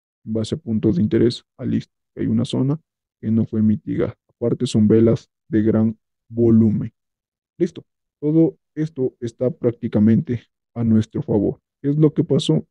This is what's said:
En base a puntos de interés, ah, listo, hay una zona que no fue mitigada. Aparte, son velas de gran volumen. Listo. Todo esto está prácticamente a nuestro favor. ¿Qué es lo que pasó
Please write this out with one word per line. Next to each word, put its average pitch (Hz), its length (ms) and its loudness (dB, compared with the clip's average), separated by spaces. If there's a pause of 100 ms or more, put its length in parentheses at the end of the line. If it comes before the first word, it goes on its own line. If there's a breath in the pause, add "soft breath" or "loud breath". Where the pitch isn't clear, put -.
(240)
En 110 80 -8
base 110 240 -4
a - 20 -6
puntos 113 380 0
de 175 60 0
interés, 117 420 0 (120)
ah, 127 80 -12
listo, 113 300 -6 (220)
hay 107 100 -4
una 113 180 0
zona 135 360 -2 (400)
que 113 100 -6
no 110 160 0
fue 110 160 -4
mitigada. - 560 -2 (100)
Aparte, - 380 -6
son 107 220 2
velas 113 420 2 (180)
de 110 140 0
gran 110 340 0 (320)
volumen. 113 640 2 (640)
Listo. 170 280 -6 (360)
Todo 156 380 2 (160)
esto 147 460 -4
está 123 280 -4
prácticamente 113 920 0 (320)
a 120 80 -6
nuestro 110 400 0
favor. 107 380 -2 (200)
¿Qué 139 100 -4
es 147 60 0
lo 151 160 4
que 139 120 -2
pasó 151 460 0